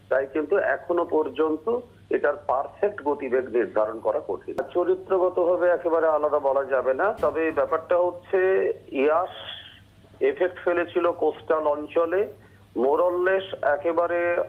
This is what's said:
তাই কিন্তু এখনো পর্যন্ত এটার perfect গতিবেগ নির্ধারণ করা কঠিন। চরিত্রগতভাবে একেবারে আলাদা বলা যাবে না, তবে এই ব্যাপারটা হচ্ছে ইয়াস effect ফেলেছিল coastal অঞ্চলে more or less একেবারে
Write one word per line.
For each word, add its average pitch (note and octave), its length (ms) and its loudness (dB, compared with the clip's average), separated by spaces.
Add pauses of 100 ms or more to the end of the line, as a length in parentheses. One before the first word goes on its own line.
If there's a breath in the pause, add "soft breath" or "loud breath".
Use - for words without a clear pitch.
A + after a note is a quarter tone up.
তাই C3 240 2
কিন্তু D#3 240 0
এখনো E3+ 480 0
পর্যন্ত D#3 720 -2 (320 loud breath)
এটার D3 260 0 (100)
perfect C#3+ 560 -2
গতিবেগ C3+ 460 -2
নির্ধারণ G#2+ 520 0
করা - 280 0
কঠিন। - 280 -8 (180)
চরিত্রগতভাবে F3+ 960 2
একেবারে E3 360 2
আলাদা D3+ 320 2
বলা C#3 260 2
যাবে C3 300 0
না, F3+ 260 0
তবে D#3+ 260 0
এই D#3+ 40 0
ব্যাপারটা E3 480 0
হচ্ছে F3 400 0 (520)
ইয়াস D#3 440 0 (840)
effect C#3+ 440 0
ফেলেছিল F3 480 0
coastal D#3 540 -2
অঞ্চলে E3 600 0 (480 loud breath)
more C#3 240 2
or F3+ 140 2 (140)
less F#3+ 380 0
একেবারে E3+ 720 0 (120)